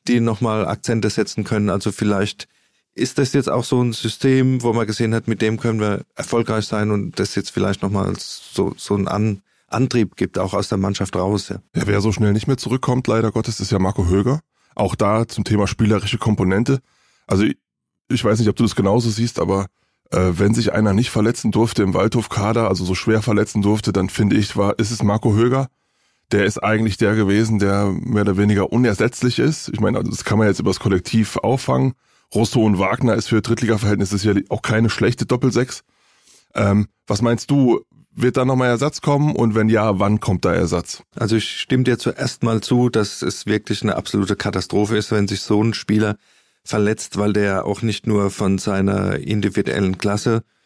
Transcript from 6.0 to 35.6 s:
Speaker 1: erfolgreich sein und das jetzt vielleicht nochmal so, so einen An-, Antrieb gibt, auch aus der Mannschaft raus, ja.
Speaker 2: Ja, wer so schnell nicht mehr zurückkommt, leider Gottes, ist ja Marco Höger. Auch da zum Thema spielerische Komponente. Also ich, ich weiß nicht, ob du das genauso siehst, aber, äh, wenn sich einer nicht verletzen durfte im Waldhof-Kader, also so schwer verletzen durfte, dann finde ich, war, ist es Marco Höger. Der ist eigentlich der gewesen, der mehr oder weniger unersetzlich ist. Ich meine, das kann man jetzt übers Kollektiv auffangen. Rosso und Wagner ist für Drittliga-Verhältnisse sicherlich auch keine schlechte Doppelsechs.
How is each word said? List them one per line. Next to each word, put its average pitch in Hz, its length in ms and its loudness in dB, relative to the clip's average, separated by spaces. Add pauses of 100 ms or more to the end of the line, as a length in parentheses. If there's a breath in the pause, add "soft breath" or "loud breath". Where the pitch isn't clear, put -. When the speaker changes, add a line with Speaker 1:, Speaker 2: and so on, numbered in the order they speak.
Speaker 1:
erfolgreich 113 520 -2
sein 107 240 -2
und 101 280 -4
das 98 160 -2
jetzt - 160 -4
vielleicht 98 320 -2
nochmal 95 340 -2
so, - 600 -6
so - 160 -4
einen 98 140 -2
An-, 104 340 -2 (260)
Antrieb 120 480 0
gibt, 95 220 -4
auch 95 160 -4
aus 98 140 -2
der 101 100 -2
Mannschaft 98 380 -2
raus, 95 320 -2
ja. 95 80 -8 (180)
Speaker 2:
Ja, - 120 -2
wer 101 140 0
so 110 120 0
schnell 104 200 2
nicht 107 140 0
mehr 135 100 0
zurückkommt, 127 520 -2
leider 113 240 2
Gottes, 113 280 -4
ist 98 120 -4
ja 101 60 2
Marco 92 280 0
Höger. 104 340 2 (360)
Auch - 180 0
da 110 320 2
zum - 180 -6
Thema 104 220 2
spielerische 104 520 0
Komponente. 107 600 0 (480)
Also 98 160 2
ich, 107 140 0 (520)
ich 120 160 -2
weiß 110 140 4
nicht, 110 100 4
ob 98 80 0
du 120 60 0
das 107 140 0
genauso 110 340 2
siehst, 113 300 -2
aber, 95 260 0 (440)
äh, 92 240 0
wenn 101 200 2
sich 113 180 0
einer 107 200 2
nicht 113 180 2
verletzen 113 400 0
durfte 110 320 2
im 95 120 2
Waldhof-Kader, 110 760 0
also 92 160 0
so 90 100 -2
schwer 110 280 0
verletzen 107 380 0
durfte, 104 320 0
dann 95 160 0
finde 104 280 2
ich, 104 200 0
war, 101 220 2
ist 113 120 -2
es 117 120 -4
Marco 107 320 2
Höger. 123 320 2 (640)
Der 101 120 4
ist - 180 -2
eigentlich 110 340 0
der 107 180 2
gewesen, 107 440 2
der 101 280 2
mehr 98 360 0
oder 101 140 2
weniger 101 360 2
unersetzlich 117 640 2
ist. 147 300 0
Ich - 120 -6
meine, 104 240 0
das 110 200 -6
kann 104 140 0
man 110 80 4
jetzt 98 140 0
übers 95 200 -2
Kollektiv 101 560 0
auffangen. 131 580 -2 (400)
Rosso 113 260 2
und 107 180 4
Wagner 110 360 0
ist - 140 -4
für 110 140 2
Drittliga-Verhältnisse 104 760 0
sicherlich 98 320 0
auch - 120 -6
keine 110 280 2
schlechte - 360 0
Doppelsechs. 123 560 -2 (720 soft breath)